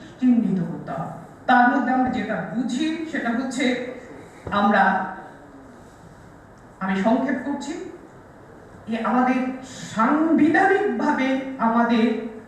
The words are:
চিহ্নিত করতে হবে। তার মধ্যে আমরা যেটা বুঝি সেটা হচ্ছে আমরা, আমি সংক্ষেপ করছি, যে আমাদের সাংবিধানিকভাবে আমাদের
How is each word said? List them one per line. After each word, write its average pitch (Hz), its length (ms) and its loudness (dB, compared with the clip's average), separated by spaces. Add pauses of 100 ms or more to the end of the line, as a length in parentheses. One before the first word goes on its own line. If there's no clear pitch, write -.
(200)
চিহ্নিত 202 420 2
করতে 165 300 -8
হবে। - 180 -8 (360)
তার 247 300 6
মধ্যে - 180 0
আমরা 254 160 2
যেটা 196 360 -4 (100)
বুঝি 311 560 -2
সেটা 240 180 -4
হচ্ছে 247 640 -2 (580)
আমরা, 208 540 2 (1700)
আমি 190 240 -2
সংক্ষেপ 262 320 2 (100)
করছি, 285 280 -6 (1120)
যে 226 160 -4
আমাদের 247 320 2 (600)
সাংবিধানিকভাবে 294 1500 2 (180)
আমাদের 233 680 2 (200)